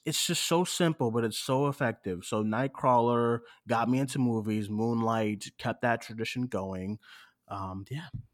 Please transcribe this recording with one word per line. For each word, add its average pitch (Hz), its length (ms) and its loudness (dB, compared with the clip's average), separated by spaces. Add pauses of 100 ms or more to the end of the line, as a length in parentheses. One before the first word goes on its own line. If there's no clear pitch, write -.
it's - 220 -2
just - 180 0
so 175 200 4
simple, 160 460 2
but 117 140 2
it's 107 140 -2
so 139 300 2
effective. 110 580 -2
So 107 180 0
Nightcrawler 120 960 2 (260)
got 117 220 0
me 127 100 4
into 135 200 -2
movies. 110 520 0
Moonlight 113 760 0 (120)
kept 117 240 -4
that 117 200 0
tradition 113 460 -6
going. 95 500 -6 (500)
Um, 95 420 -8
yeah, 156 160 -8 (280)